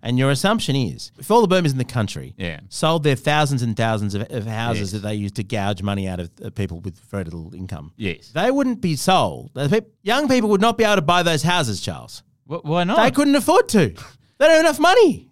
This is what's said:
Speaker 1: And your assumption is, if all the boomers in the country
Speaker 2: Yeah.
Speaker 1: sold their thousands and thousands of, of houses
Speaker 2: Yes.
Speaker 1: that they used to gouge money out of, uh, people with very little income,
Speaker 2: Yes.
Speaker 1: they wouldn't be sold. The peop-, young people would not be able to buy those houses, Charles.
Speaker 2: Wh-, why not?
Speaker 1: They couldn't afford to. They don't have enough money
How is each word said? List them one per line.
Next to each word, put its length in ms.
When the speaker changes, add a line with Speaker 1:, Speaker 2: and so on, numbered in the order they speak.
Speaker 1:
And 180
your 100
assumption 460
is, 420
if 140
all 100
the 60
boomers 240
in 80
the 40
country 540
Speaker 2:
Yeah. 220
Speaker 1:
sold 340
their 120
thousands 480
and 120
thousands 380
of, 160
of 160
houses 360
Speaker 2:
Yes. 200
Speaker 1:
that 60
they 80
used 220
to 60
gouge 380
money 260
out 120
of, 100
uh, 80
people 280
with 200
very 140
little 320
income, 420
Speaker 2:
Yes. 360
Speaker 1:
they 180
wouldn't 300
be 140
sold. 600
The 120
peop-, 240
young 240
people 220
would 120
not 160
be 60
able 140
to 40
buy 220
those 180
houses, 400
Charles. 400
Speaker 2:
Wh-, 180
why 200
not? 200
Speaker 1:
They 60
couldn't 260
afford 340
to. 200
They 40
don't 40
have 80
enough 200
money 520